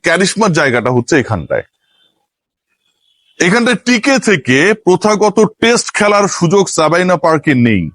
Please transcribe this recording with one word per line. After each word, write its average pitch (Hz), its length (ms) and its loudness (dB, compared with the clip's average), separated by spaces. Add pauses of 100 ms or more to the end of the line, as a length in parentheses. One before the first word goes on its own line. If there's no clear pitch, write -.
ক্যারিশমার 180 540 0
জায়গাটা 123 380 0
হচ্ছে 120 260 -2
এখানটায়। 76 440 -6 (1700)
এখানটায় 226 460 0
টিকে 247 300 0 (140)
থেকে 135 300 0 (260)
প্রথাগত 202 540 0 (220)
টেস্ট 226 260 0 (100)
খেলার 208 300 0 (120)
সুযোগ 175 260 2 (120)
সাবাইনা 175 400 0
পার্কে 160 360 0 (140)
নেই। 104 160 2 (120)